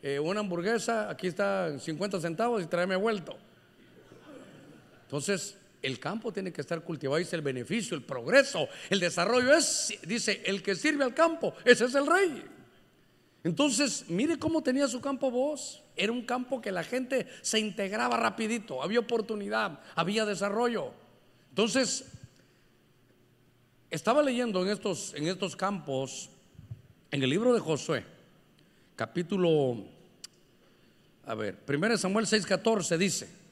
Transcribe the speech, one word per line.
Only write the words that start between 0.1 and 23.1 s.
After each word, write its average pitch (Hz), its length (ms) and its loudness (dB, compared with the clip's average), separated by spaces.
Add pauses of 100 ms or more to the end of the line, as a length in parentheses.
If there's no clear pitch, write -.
una 180 220 0
hamburguesa, 208 680 -2
aquí 170 160 -6
está 196 400 0
en 143 140 -4
cincuenta 180 400 -4
centavos 190 420 0
y 160 40 -4
tráeme 180 300 0
vuelto". 202 400 -2 (1700)
Entonces, 147 560 -4 (240)
el 131 160 -4
campo 214 340 -6
tiene 190 180 -6
que 160 120 -8
estar 165 200 -6
cultivado, 151 360 -2
dice 180 180 -4
el 156 60 -4
beneficio, 139 520 -4
el 135 100 -8
progreso, 156 600 4 (220)
el 196 100 2
desarrollo 220 540 4
es, - 540 4
dice, 202 400 0
"El 196 160 -2
que 196 120 0
sirve 285 300 2
al 240 80 0
campo, 330 420 2 (120)
ese 240 180 10
es 247 100 0
el 277 120 4
rey". 349 380 2 (1000)
Entonces, 247 640 2
mire 254 300 0
cómo 320 240 0
tenía 277 240 2
su 240 140 -4
campo 277 280 -2
voz. 262 540 -2 (140)
Era 202 160 0
un 247 120 -4
campo 247 360 -4
que 214 100 -6
la 175 140 -2
gente 254 420 -2 (160)
se - 160 0
integraba 214 580 0
rapidito, 220 680 -2
había 214 180 2
oportunidad, 214 800 -2 (160)
había 202 280 2
desarrollo. 208 680 0 (580)
Entonces, 226 560 0 (1800)